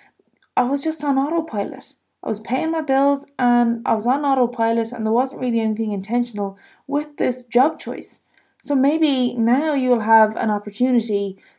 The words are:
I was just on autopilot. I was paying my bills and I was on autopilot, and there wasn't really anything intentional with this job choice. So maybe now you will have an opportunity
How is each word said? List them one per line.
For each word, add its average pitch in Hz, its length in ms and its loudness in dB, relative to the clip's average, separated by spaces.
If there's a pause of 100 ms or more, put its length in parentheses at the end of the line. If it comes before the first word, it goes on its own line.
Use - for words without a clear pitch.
(560)
I 247 60 4
was 277 220 0
just 311 180 -4
on 277 160 0
autopilot. 302 800 -4 (260)
I - 60 -8
was 208 100 -4
paying 302 320 -2
my 330 120 -2
bills 277 440 2 (100)
and 240 480 2
I 226 100 2
was 214 120 -2
on 285 180 0
autopilot, 233 680 0
and 226 120 -6
there 220 80 0
wasn't 269 280 0
really 240 180 0
anything 220 320 -2
intentional 208 640 -4 (300)
with 294 300 -4
this 247 260 -2
job 302 380 2
choice. - 400 -10 (420)
So 285 140 -2
maybe 269 580 2
now 254 400 2
you 254 160 0
will 233 100 4
have 220 360 4
an 220 140 -2
opportunity 208 840 0 (220)